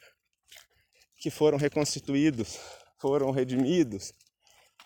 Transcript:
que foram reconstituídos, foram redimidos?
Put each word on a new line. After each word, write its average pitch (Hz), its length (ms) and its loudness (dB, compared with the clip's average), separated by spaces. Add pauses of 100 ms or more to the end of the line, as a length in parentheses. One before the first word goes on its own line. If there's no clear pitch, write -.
(1160)
que 160 140 -6
foram 151 260 4
reconstituídos, 143 1000 0 (400)
foram 139 320 0
redimidos? 131 840 0 (720)